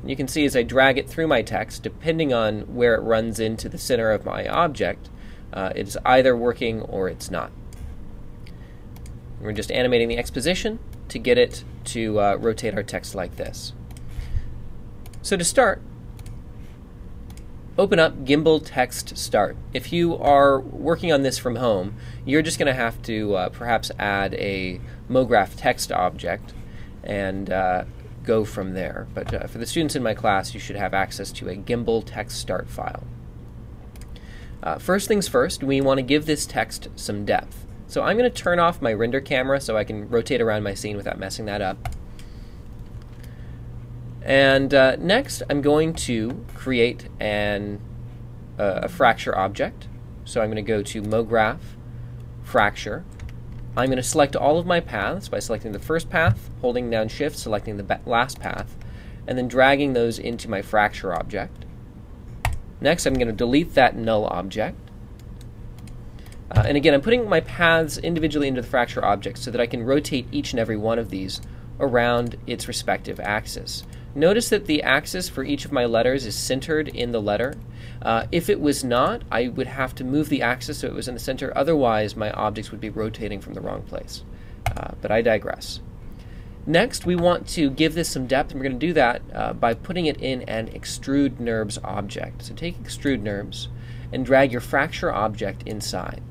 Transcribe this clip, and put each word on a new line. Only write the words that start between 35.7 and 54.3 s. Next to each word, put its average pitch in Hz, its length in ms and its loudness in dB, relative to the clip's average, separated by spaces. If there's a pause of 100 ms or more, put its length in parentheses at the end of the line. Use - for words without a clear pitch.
wanna 135 220 4
give 147 240 2
this 151 180 0
text - 520 -4
some 101 280 -6
depth. - 400 0 (220)
So - 160 -2
I'm 196 160 2
gonna 247 100 6
turn 175 300 0
off 170 240 4
my 120 100 2
render 117 260 2
camera 135 440 2
so 110 160 0
I 104 60 2
can 107 260 -6
rotate 120 320 2
around 107 200 2
my 101 120 -2
scene 104 240 -6
without - 200 -6
messing 95 280 -6
that 104 160 -2
up. - 260 -4 (2250)
And, 135 540 6
uh, 131 220 8
next, 214 520 2
I'm 143 140 2
going 156 320 4
to 120 500 -2 (100)
create 123 540 2 (100)
an, 104 640 0 (800)
uh, 98 240 2
a - 60 -2
fracture 123 480 4
object. 101 520 -2 (380)
So 117 160 0
I'm 107 80 2
gonna 107 100 -2
go 104 220 0
to 107 180 -6
MoGraph, 110 600 2 (840)
Fracture. 107 600 2 (720)
I'm 127 120 4
gonna 127 140 2
select 143 320 4